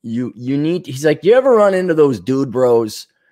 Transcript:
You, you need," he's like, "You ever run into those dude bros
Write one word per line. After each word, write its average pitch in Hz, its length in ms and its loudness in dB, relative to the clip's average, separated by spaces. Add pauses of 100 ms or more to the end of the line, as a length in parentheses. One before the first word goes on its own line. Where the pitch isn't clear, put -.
You, 117 320 -6
you 127 220 -6
need," 156 300 -4
he's 135 180 -12
like, 151 180 0
"You 208 120 4
ever 262 160 4
run 208 240 4
into 185 180 -2
those 143 280 2
dude 131 300 -4
bros 117 560 0 (260)